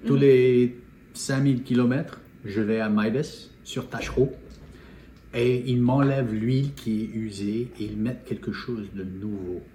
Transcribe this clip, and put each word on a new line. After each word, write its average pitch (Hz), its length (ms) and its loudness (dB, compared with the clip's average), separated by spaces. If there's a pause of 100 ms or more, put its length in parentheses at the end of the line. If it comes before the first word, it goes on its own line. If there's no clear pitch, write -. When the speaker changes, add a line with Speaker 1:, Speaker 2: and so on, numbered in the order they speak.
Speaker 1:
tous 139 80 4
Speaker 2:
Mhm. 139 60 4
Speaker 1:
les 127 580 6 (340)
cinq - 300 -4
mille 135 200 2
kilomètres, 120 580 0 (260)
je 101 160 -2
vais 110 180 0
à 110 80 -2
Midas, 107 600 -2 (140)
sur - 260 -10
Tachereau, 123 420 0 (1000)
et 123 320 2
ils 123 140 2
m'enlèvent 135 540 2
l'huile 131 400 0
qui 110 280 -4
est 104 140 -8
usée 110 640 -6
et 104 60 -6
ils 104 140 -8
mettent 117 260 -4
quelque - 280 -6
chose 107 420 -8
de 98 100 -8
nouveau. 92 560 -8 (140)